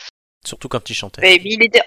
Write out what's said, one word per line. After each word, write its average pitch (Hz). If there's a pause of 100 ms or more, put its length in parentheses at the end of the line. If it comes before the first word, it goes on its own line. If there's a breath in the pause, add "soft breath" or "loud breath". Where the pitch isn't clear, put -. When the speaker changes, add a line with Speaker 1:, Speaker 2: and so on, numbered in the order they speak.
(460 loud breath)
Speaker 1:
Surtout -
quand -
il -
chantait. -
Speaker 2:
Et 180
il 214
était, 226